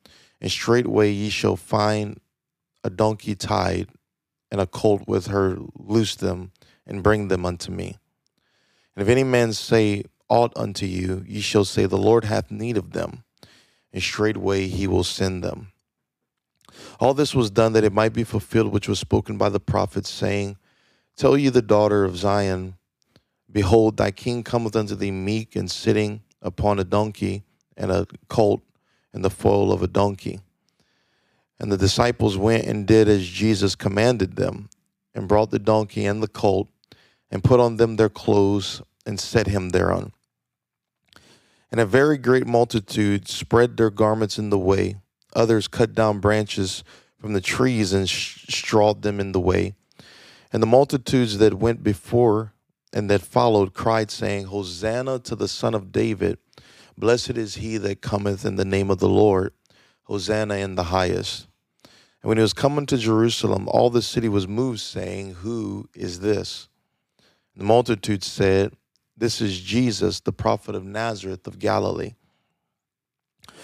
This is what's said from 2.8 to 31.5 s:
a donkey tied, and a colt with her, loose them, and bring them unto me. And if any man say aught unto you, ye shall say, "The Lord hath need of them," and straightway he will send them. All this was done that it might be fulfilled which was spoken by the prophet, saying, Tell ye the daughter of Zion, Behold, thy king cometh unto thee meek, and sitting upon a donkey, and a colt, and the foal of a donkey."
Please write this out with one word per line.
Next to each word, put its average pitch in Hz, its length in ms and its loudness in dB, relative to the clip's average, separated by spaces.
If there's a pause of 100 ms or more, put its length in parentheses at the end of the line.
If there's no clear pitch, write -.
a 104 60 -4
donkey 107 440 -2
tied, 92 540 -2 (640)
and 98 80 -2
a 95 60 0
colt 101 400 0
with 101 220 -2
her, 98 300 0 (180)
loose 104 400 -2
them, 92 340 -6 (340)
and 98 200 -6
bring 104 240 2
them 90 180 0
unto 90 240 -6
me. 92 260 -8 (1000)
And 98 60 -4
if 98 60 -4
any 127 140 6
man 123 300 2
say 104 500 0 (260)
aught 117 280 2
unto 104 300 -6
you, 92 380 -4
ye 104 160 -10
shall 101 240 2
say, 101 220 0
"The 95 100 -2
Lord 110 280 2
hath 107 260 -4
need 110 260 -4
of 90 140 -6
them," 85 320 -8 (720)
and 95 100 -8
straightway 98 640 -2
he 95 220 -4
will 92 160 2
send 92 400 -4
them. 98 260 -10 (1300)
All 127 160 2
this 139 180 0
was 113 200 0
done 113 220 4
that 110 100 4
it 104 80 2
might 110 200 2
be 113 120 -2
fulfilled 110 480 -2
which 104 160 -2
was 101 100 0
spoken 104 400 -2
by 101 120 2
the 101 100 -2
prophet, 98 440 -2
saying, 101 520 -4 (600)
Tell 135 220 4
ye 143 100 2
the 123 140 4
daughter 104 400 4
of 92 140 0
Zion, 92 580 -2 (800)
Behold, 107 460 4
thy 104 120 2
king 120 320 -6
cometh 113 320 -4
unto 107 220 -4
thee 98 160 -4
meek, 104 420 -4
and 92 160 -6
sitting 107 520 -2 (200)
upon 101 380 0
a 92 40 0
donkey, 101 600 -2 (320)
and 95 160 -4
a 92 160 0 (200)
colt, 104 340 2 (500)
and 98 120 -6
the 95 60 0
foal 101 400 2
of 95 100 0
a 92 80 -2
donkey." 101 520 -2 (1160)